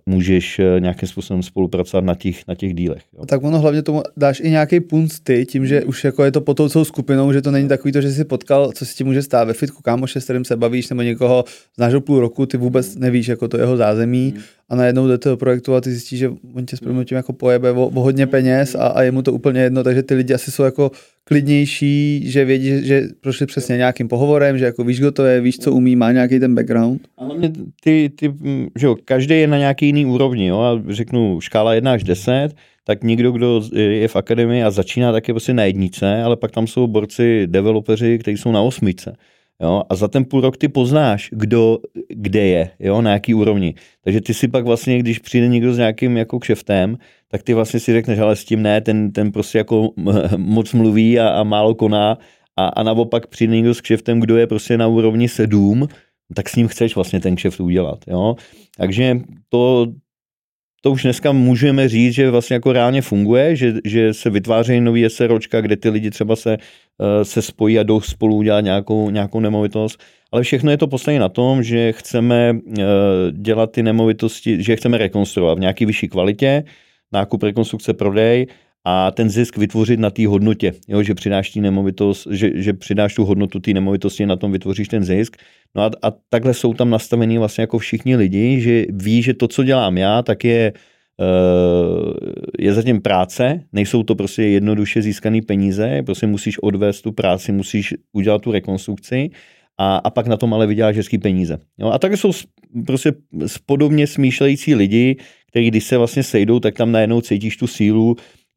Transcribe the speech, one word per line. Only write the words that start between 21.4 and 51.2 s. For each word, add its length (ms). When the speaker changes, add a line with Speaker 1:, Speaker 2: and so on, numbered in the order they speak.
Speaker 2:
že 140
vědí, 240
že, 140
že 240
prošli 240
přesně 320
nějakým 300
pohovorem, 500
že 80
jako 180
víš, 160
kdo 120
to 140
je, 160
víš, 180
co 120
umí, 240
má 160
nějaký 280
ten 160
background. 460
Speaker 1:
A 80
hlavně 260
ty, 320
ty, 140
mm, 380
že 60
jo, 100
každý 300
je 120
na 100
nějaký 280
jiný 200
úrovni, 420
jo, 120
a 300
řeknu 520
škála 320
jedna 180
až 120
deset, 460
tak 180
někdo, 280
kdo 300
je 320
v 80
akademii 480
a 80
začíná, 400
tak 160
je 60
prostě 200
na 100
jedničce, 600
ale 120
pak 160
tam 160
jsou 200
borci, 600
developeři, 720
kteří 180
jsou 140
na 100
osmičce. 540
Jo, 280
a 60
za 120
ten 180
půl 160
rok 160
ty 100
poznáš, 640
kdo 480
kde 380
je, 220
jo, 220
na 100
jaký 220
úrovni. 420
Takže 180
ty 120
si 140
pak 180
vlastně, 340
když 200
přijde 280
někdo 260
s 40
nějakým 400
jako 220
kšeftem, 580
tak 160
ty 100
vlastně 260
si 140
řekneš, 260
„Ale 160
s 100
tím 160
ne, 200
ten, 300
ten 200
prostě 260
jako 320
<laughs> 240
moc 360
mluví 460
a, 100